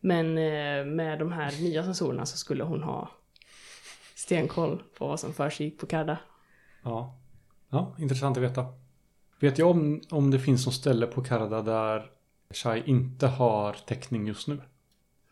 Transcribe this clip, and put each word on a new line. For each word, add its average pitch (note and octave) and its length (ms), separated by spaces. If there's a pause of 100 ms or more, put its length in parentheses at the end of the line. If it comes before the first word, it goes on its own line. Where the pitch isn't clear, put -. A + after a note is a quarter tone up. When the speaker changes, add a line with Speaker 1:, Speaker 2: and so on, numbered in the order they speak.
Speaker 1:
Men, E3 380
eh, D3 460
med D#3 340
de E3 140
här D3 300
nya E3+ 220
sensorerna E3+ 420
så - 100
skulle - 280
hon C#3+ 180
ha - 280 (1040)
stenkoll E3 680 (160)
på C#3 80
vad D3+ 140
som - 120
försiggick D3+ 480
på D#3+ 60
Karda. D#3 320 (640)
Speaker 2:
Ja. A#2+ 360 (520)
Ja, D#3 280
intressant C3+ 380
att B2 60
veta. B2+ 240 (760)
Vet C#3 180
jag E3+ 120
om, D#3 400
om C#3 200
det C3+ 80
finns C3 280
något B2+ 80
ställe A#2 320
på B2+ 180
Karda A2 380
där A2 480 (400)
Shai A#2 360
inte C3 400
har G#2+ 460
täckning - 540
just G#2 220
nu? C#3+ 120 (720)